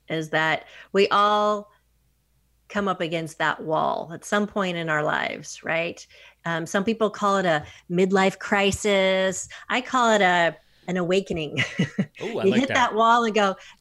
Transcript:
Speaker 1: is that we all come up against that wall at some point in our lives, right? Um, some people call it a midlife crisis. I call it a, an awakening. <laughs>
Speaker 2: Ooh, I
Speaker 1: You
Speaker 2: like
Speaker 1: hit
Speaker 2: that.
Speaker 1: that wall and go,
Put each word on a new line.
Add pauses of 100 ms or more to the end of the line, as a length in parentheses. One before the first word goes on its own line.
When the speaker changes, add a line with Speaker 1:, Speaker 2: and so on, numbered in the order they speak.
Speaker 1:
is
that (280)
we
all (960)
come
up
against
that
wall
at
some
point
in
our
lives,
right? (380)
Um,
some
people
call
it
a (260)
midlife
crisis. (200)
I
call
it
a, (320)
an
awakening.
<laughs> (420)
Speaker 2:
Ooh,
I
Speaker 1:
You
Speaker 2:
like
Speaker 1:
hit
Speaker 2:
that.
Speaker 1:
that
wall
and
go, (260)